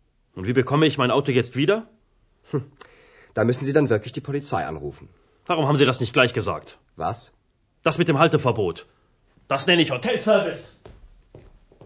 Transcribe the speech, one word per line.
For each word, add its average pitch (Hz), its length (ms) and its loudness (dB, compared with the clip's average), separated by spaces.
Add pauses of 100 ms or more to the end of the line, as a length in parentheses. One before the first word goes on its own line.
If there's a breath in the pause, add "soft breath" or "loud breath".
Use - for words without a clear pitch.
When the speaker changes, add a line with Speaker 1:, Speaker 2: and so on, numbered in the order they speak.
(360)
Speaker 1:
Und 92 100 -8
wie 123 140 0
bekomme 147 260 2
ich 131 120 0
mein 123 120 2
Auto 139 220 0
jetzt 120 240 0
wieder? 170 200 2 (760)
Speaker 2:
Hm. 139 140 -4 (680 soft breath)
Da 110 100 2
müssen 123 200 0
Sie 139 80 -4
dann 147 220 2
wirklich - 180 -4
die - 160 -10
Polizei 135 380 -6
anrufen. 71 420 -12 (380)
Speaker 1:
Warum 160 200 0
haben 147 100 4
Sie 135 140 6
das 123 100 -2
nicht 117 120 -4
gleich 127 200 4
gesagt? 90 460 -6 (180)
Speaker 2:
Was? 87 360 -8 (500)
Speaker 1:
Das 160 160 -2
mit 165 100 2
dem 143 100 2
Halteverbot. 113 680 0 (640)
Das 139 180 -2
nenne 175 160 4
ich 143 80 0
Hotelservice. 196 760 -2 (1200)